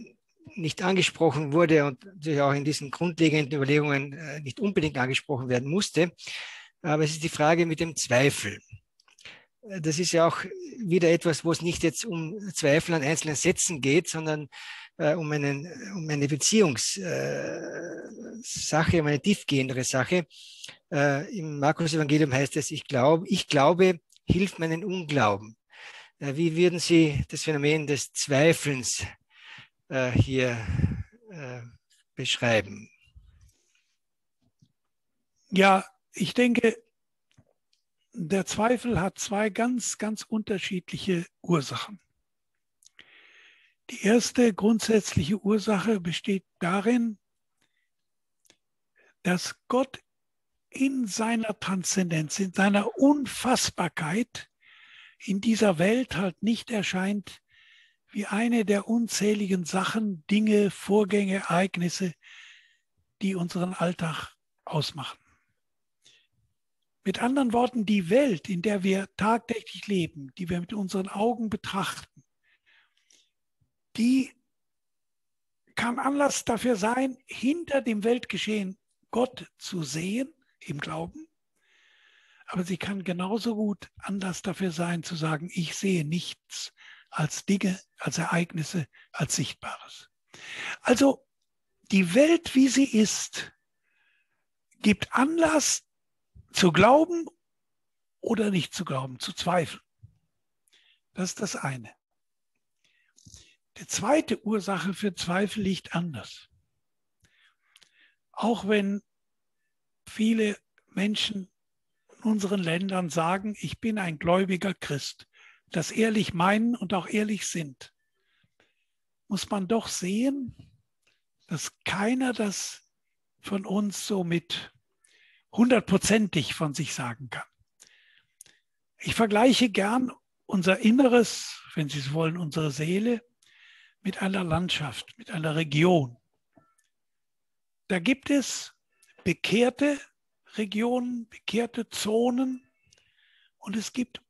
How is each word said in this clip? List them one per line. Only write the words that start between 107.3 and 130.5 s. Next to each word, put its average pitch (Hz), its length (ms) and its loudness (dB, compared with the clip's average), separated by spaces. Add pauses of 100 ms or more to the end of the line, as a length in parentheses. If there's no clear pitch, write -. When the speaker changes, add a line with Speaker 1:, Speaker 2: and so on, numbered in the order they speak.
Speaker 2:
Auch 202 360 -2
wenn 202 340 0 (1080)
viele 214 500 0 (300)
Menschen 202 640 -4 (640)
in - 60 -14
unseren 202 380 0
Ländern 180 480 -2
sagen, 185 500 -2
ich - 200 -8
bin 226 180 -2
ein 170 200 -4
gläubiger 185 560 2
Christ, - 540 -8 (440)
das 160 200 -2
ehrlich 220 420 2
meinen 214 420 2
und 196 180 -6
auch 180 140 -2
ehrlich 214 400 -2
sind, 151 460 -8 (1300)
muss - 220 -4
man 196 180 -2
doch 226 200 0
sehen, 233 680 -2 (920)
dass - 240 -8 (120)
keiner 247 500 0
das - 520 -6 (540)
von 196 260 -6
uns 202 400 -2
so 190 180 0
mit - 500 -4 (800)
hundertprozentig 208 1000 2
von 151 200 -4
sich 147 200 -6
sagen 120 360 -10
kann. - 180 -12 (1500)
Ich - 180 -4
vergleiche 226 540 6
gern 220 420 0 (340)
unser 190 340 2